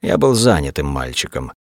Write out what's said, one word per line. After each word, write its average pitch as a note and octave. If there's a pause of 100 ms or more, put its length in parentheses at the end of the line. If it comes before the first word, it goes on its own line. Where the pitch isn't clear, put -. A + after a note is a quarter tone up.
я -
был C3+
занятым D#2+
мальчиком. C2 (140)